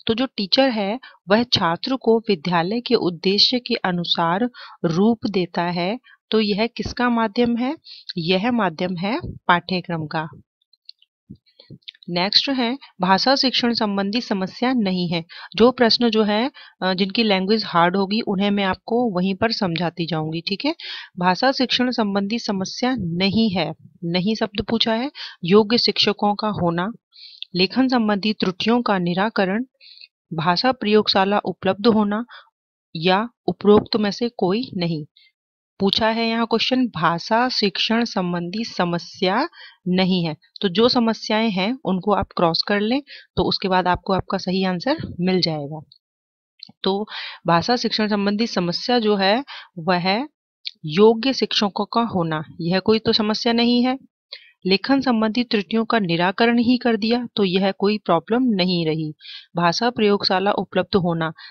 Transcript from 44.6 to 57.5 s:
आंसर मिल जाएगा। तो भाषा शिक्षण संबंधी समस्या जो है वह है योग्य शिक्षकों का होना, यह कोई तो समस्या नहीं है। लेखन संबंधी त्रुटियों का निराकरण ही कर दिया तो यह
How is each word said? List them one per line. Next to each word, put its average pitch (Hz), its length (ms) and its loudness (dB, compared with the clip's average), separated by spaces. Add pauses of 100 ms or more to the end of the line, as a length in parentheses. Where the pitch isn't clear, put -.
आंसर 185 320 -2 (240)
मिल 180 200 2
जाएगा। 156 400 -6 (1040)
तो 196 240 -2 (400)
भाषा 170 300 2
शिक्षण 214 320 -2
संबंधी 208 380 0
समस्या 185 520 -2
जो 214 180 2
है 202 280 2 (340)
वह 175 180 0
है 196 320 -2 (560)
योग्य 220 480 4
शिक्षकों 208 520 -2
का 233 180 -2
होना, 165 420 -2 (160)
यह 170 180 0
कोई 220 200 4
तो 226 140 0
समस्या 214 400 0
नहीं 240 320 2
है। 254 140 -2 (680)
लेखन 262 340 2
संबंधी 226 440 0
त्रुटियों 220 400 -2
का 233 140 0
निराकरण 196 600 2
ही 240 200 4
कर 233 180 2
दिया 233 300 0 (100)
तो 208 80 2
यह 190 280 2